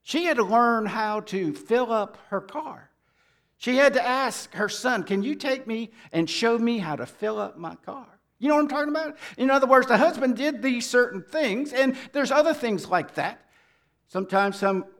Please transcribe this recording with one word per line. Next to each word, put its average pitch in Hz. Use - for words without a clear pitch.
She 330
had 320
to 233
learn 226
how 214
to 190
fill 233
up 214
her 196
car. 294
She 247
had 277
to 247
ask 254
her 202
son, 226
"Can 196
you 285
take 262
me 226
and 165
show 233
me 233
how 160
to 143
fill 214
up 202
my 170
car?" 269
You 233
know 294
what 302
I'm 294
talking 294
about? 302
In 262
other 269
words, 262
the 226
husband 262
did 269
these 240
certain 240
things, 277
and 262
there's 269
other 302
things 196
like 170
that. 170
Sometimes 196
some 196